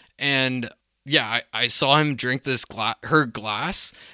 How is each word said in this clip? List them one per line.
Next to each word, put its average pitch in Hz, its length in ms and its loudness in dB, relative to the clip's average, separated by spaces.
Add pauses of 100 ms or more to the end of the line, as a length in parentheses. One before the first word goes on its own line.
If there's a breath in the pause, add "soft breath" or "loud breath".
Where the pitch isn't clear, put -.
(180 soft breath)
And 131 520 0 (360)
yeah, 139 220 2 (260)
I, 110 100 -2
I 120 40 4
saw 139 320 4
him 151 160 0
drink 127 280 -4
this 131 220 0
gla-, 110 380 -4
her 156 240 2
glass, 110 640 -4 (200 loud breath)